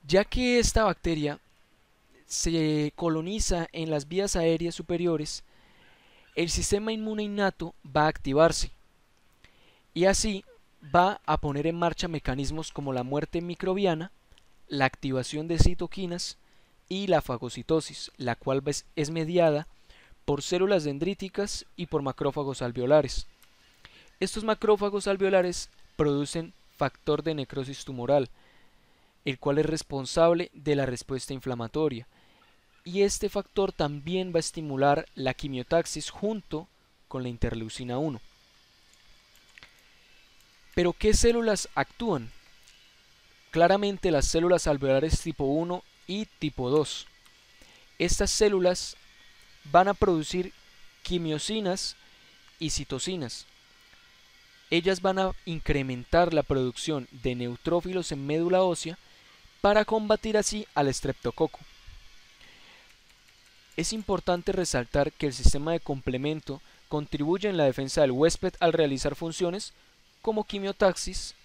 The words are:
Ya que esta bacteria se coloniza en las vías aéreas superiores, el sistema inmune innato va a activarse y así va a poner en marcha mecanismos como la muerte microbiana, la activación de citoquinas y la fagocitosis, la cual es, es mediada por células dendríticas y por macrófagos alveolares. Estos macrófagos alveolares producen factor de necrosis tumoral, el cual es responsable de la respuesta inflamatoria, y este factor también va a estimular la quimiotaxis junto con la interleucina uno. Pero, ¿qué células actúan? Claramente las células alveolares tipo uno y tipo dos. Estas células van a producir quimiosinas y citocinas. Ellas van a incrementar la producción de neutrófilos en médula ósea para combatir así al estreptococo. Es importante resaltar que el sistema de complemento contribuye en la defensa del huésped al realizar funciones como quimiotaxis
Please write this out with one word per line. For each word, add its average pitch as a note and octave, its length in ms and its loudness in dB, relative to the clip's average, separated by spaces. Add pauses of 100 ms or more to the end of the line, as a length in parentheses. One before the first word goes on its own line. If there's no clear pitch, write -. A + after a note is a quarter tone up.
Ya F#3+ 160 6
que B3 360 2
esta A3 240 2
bacteria D#3 560 -2 (840)
se D#3 680 0
coloniza E3+ 800 -2
en D#3+ 180 -6
las D3 160 -2
vías F#3+ 300 -2
aéreas E3 360 2
superiores, E3 720 -2 (920)
el E3 120 0
sistema G#3 440 0
inmune G#3+ 320 -4
innato G3+ 500 -2 (100)
va D3+ 200 2
a - 20 4
activarse D#3 640 2 (1200)
y E3+ 100 2
así G3 400 2 (500)
va F#3 320 4
a D3+ 120 2
poner D3 280 -2
en E3+ 80 0
marcha E3+ 320 -2
mecanismos D3 640 -4
como C#3 220 -6
la B2+ 100 -2
muerte D3 380 -4
microbiana, F3+ 720 -2 (560)
la C#3 160 0
activación C3+ 640 -4
de E3 100 -2
citoquinas F3 800 2 (500)
y F#3+ 200 -4
la D#3+ 120 6
fagocitosis, C3 960 -4
la A#2+ 200 -4
cual C3+ 300 -2
es, C#3+ 280 -4
es D3+ 160 -2
mediada E3 560 2 (580)
por C#3+ 160 0
células F3+ 440 2
dendríticas F#3 880 -4
y F3 120 -8
por D3+ 160 -2
macrófagos C#3 600 -4
alveolares. B2+ 640 2 (960)
Estos G#3 240 -4
macrófagos G#3 640 2
alveolares F#3+ 600 2 (280)
producen D3 580 -2 (220)
factor D3 480 -2
de D#3+ 100 -2
necrosis C3+ 500 -8
tumoral, C3 460 0 (960)
el C3+ 160 -4
cual C#3+ 180 0
es D#3 80 4
responsable E3 840 0
de D3 240 0
la C3+ 100 0
respuesta B2+ 480 -6
inflamatoria, B2+ 720 -4 (800)
y F#3 180 0
este G3+ 260 0
factor G3 440 -2
también E3 600 -4
va E3 40 0
a - 20 4
estimular C#3+ 640 2 (120)
la C3 180 -2
quimiotaxis D3+ 760 -2
junto G3 580 -6 (400)
con C3 160 -6
la B2 40 -6
interleucina A#2+ 720 -4
uno. C#3+ 220 -4 (2500)
Pero, F3 160 2
¿qué G#3+ 200 2
células A#3 600 4
actúan? C#3 560 -4 (1200)
Claramente F#3+ 640 4
las C#3 160 2
células E3 400 2
alveolares C#3+ 520 2
tipo D#3 220 -6
uno E3 400 -2 (240)
y G#3 200 -6 (120)
tipo C3 320 -4
dos. - 380 0 (880)
Estas F#3 320 0
células F#3 640 2 (760)
van F#3 160 8
a G3+ 60 2
producir F3+ 580 0 (500)
quimiosinas F3+ 920 -2 (640)
y D#3 100 -4
citocinas. C#3+ 760 -6 (1300)
Ellas F3+ 320 0
van F#3+ 160 0
a F#3+ 140 0 (140)
incrementar D#3 840 0
la D3 120 2
producción C3 640 -2
de B2+ 240 -4
neutrófilos E3 800 -4
en C#3 120 -8
médula E3+ 380 2
ósea F3 340 -2 (680)
para G#3 220 4
combatir G#3+ 520 0
así G#3+ 280 0 (120)
al C#3+ 100 4
estreptococo. C3+ 720 -2 (2250)
Es - 160 -2
importante F#3+ 600 -2
resaltar D3 580 0
que - 160 -6
el C3+ 60 -2
sistema C#3+ 400 4
de E3 80 0
complemento C#3 800 -4 (280)
contribuye D#3 600 -2
en F#3 80 0
la D#3 80 4
defensa C3+ 380 2
del C3+ 100 4
huésped E3 480 2
al E3 120 4
realizar C#3+ 440 0
funciones E3+ 560 -4 (500)
como G#3+ 220 -2
quimiotaxis G3 880 -2 (100)